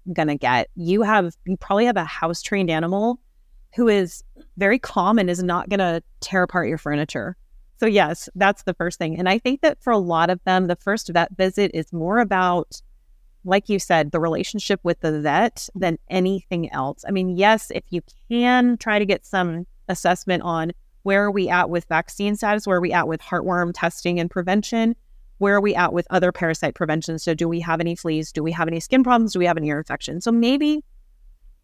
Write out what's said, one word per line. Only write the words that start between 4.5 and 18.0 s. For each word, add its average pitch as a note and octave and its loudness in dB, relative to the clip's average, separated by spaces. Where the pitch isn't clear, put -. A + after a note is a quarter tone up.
very G3+ 2
calm G#3 2
and F3+ 2
is F3+ -2
not F3 -2
gonna F3+ 2
tear F#3+ 0
apart F3 0
your D#3 -2
furniture. D3 -4
So A#3 2
yes, F#3 2
that's G3 2
the F#3 -2
first E3+ -4
thing. D#3+ -4
And F#3 0
I G3 2
think B3+ -2
that - 2
for B3 0
a G#3+ 4
lot E3+ 2
of F3+ -4
them, F#3 2
the F3 0
first - -4
vet E3+ 2
visit F#3+ 2
is D#3+ -6
more E3+ 0
about, F#3 0
like F#3+ 0
you G3+ 0
said, D#3+ 0
the E3+ -2
relationship F3+ -2
with E3+ 0
the D#3 -2
vet D#3+ 0
than F3 -2
anything F#3 -2
else. C#3 -6
I - -6
mean, F#3 -2
yes, G#3+ 2
if - -8
you F3 -4